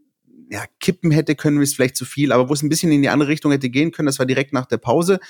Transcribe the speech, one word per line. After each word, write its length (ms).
ja, 120
kippen 300
hätte 240
können, 260
ist 140
vielleicht 240
zu 80
viel, 260
aber 180
wo 40
es 80
ein 80
bisschen 220
in 100
die 80
andere 200
Richtung 220
hätte 200
gehen 200
können, 140
das 140
war 80
direkt 260
nach 140
der 100
Pause, 420